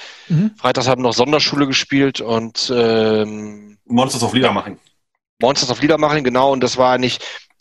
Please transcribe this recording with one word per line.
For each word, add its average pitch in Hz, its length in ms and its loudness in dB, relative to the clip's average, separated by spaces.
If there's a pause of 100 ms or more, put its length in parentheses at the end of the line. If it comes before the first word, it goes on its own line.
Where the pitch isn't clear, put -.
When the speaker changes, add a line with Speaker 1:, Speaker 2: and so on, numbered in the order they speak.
(300)
Speaker 1:
Mhm. 190 280 2
Speaker 2:
freitags 127 300 0
haben 127 140 0
noch 127 120 2
Sonderschule 143 520 2
gespielt 135 560 0
und, 113 540 -4
ähm, 107 1120 0
Speaker 3:
Monsters 123 360 0
of 107 140 -2
Liedermaching. 101 420 -2 (640)
Speaker 2:
Monsters 131 300 0
of 113 100 -4
Liedermaching, 151 420 2
genau, 127 280 2
und 131 100 0
das 123 160 -2
war 127 220 2
nicht, 123 260 -4 (360)